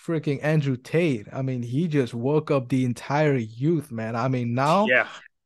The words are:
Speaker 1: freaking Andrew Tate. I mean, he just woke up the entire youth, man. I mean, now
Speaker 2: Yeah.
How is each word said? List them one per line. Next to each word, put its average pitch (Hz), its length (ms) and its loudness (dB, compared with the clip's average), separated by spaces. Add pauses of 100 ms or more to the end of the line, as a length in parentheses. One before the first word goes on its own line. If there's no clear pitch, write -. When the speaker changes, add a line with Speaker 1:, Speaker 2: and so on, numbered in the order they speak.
Speaker 1:
freaking 151 380 -2
Andrew 143 340 2
Tate. 143 560 0
I 135 100 -6
mean, 127 200 -4
he 131 260 -2
just 143 240 0
woke 143 380 0
up 131 180 0
the 127 160 2
entire 139 520 0
youth, 131 540 -2
man. 113 260 -6
I 117 120 0
mean, 120 260 0
now 160 320 2
Speaker 2:
Yeah. 127 200 4 (400)